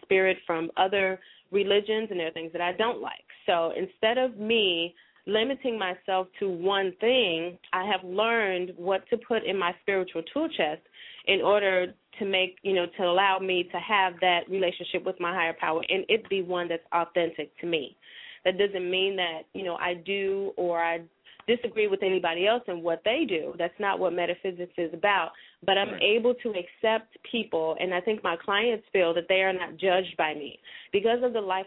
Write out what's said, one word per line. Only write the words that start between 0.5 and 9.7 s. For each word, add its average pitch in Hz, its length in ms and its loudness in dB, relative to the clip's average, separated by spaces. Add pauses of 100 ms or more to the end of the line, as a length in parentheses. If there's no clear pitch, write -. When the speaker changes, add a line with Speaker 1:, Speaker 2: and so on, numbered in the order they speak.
Speaker 1:
other 190 440 2 (320)
religions, 208 580 2
and 185 80 -4
there 165 80 -2
are 160 60 -4
things 165 200 -10
that 170 80 -4
I 175 120 0
don't 214 280 -2
like. - 240 -10 (220)
So 165 300 2
instead 220 420 0
of 254 200 0
me 196 540 2 (320)
limiting 226 540 -2
myself 185 480 -2 (140)
to 202 80 0
one 190 520 0
thing, 185 560 2 (160)
I 185 140 -2
have 190 160 0
learned 190 760 0
what 190 340 -2
to 220 80 0
put 220 260 -2
in 196 120 -2
my 180 260 0